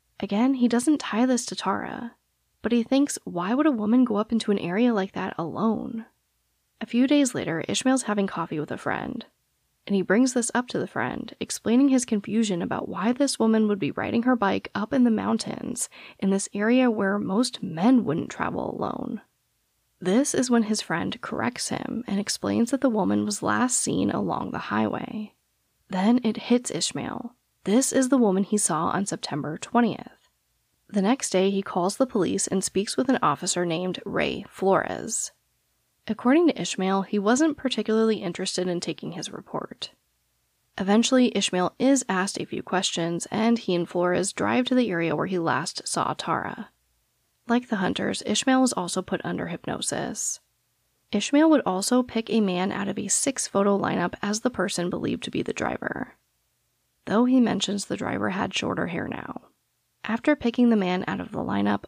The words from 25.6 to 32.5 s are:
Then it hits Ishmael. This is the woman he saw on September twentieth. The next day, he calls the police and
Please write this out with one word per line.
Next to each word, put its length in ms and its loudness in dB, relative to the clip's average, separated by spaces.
Then 340 4
it 140 0
hits 320 0
Ishmael. 640 -6
This 280 4
is 180 2
the 80 4
woman 260 4
he 140 0
saw 300 0
on 180 0
September 520 -6
twentieth. 720 -2
The 120 0
next 300 0
day, 180 4
he 120 0
calls 360 -2
the 80 2
police 420 0
and 160 0